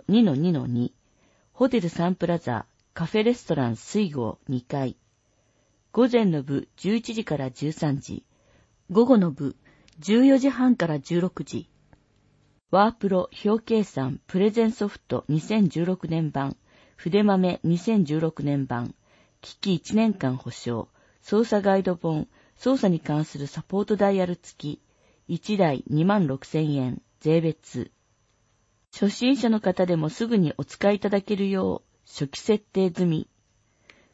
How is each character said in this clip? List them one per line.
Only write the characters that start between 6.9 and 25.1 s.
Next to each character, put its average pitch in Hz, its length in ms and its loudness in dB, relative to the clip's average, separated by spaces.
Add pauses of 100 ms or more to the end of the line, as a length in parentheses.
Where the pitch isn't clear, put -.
一 233 180 -6
時 220 120 -6
か 151 100 -4
ら 135 160 -6
十 151 220 -6
三 139 260 -2
時、 - 240 -12 (640)
午 202 140 4
後 247 140 6
の 170 140 2
部 139 260 -8 (420)
十 220 240 2
四 269 140 8
時 262 120 2
半 247 280 2
か 170 100 0
ら 151 140 -2
十 170 180 -2
六 175 240 -4
時。 - 260 -10 (1040)
ワ 196 140 6
ー 233 60 -2
プ 202 160 -4
ロ 185 200 0 (160)
表 220 180 2
計 220 200 0
算 135 420 -6
プ 185 140 -2
レ 208 100 4
ゼ 226 160 2
ン 220 60 2
ソ 208 160 -4
フ - 120 -12
ト - 280 -6
二 151 120 0
千 208 300 2
十 165 160 -2
六 185 220 -4
年 160 240 -2
版、 139 260 -6 (400)
筆 190 240 0
豆 185 420 2
二 170 140 2
千 208 260 0
十 151 160 -2
六 160 220 -4
年 143 240 -2
版、 120 300 -6 (460)
機 - 160 -20
器 190 180 -2
一 190 200 -6
年 214 200 2
間 127 220 -4
保 123 120 -12
証、 117 400 -8 (320)
操 220 240 0
作 208 160 0
ガ 196 160 2
イ 190 60 0
ド 185 100 0
本、 160 340 -4 (300)
操 262 180 0
作 208 160 2
に 160 80 2
関 151 260 -2
す - 120 -18
る 143 80 -8
サ 160 160 -12
ポ 196 200 -4
ー 196 40 -4
ト 214 100 0
ダ 202 140 2
イ 196 80 0
ヤ 185 80 2
ル 175 160 -6
付 - 160 -20
き、 - 240 -10 (460)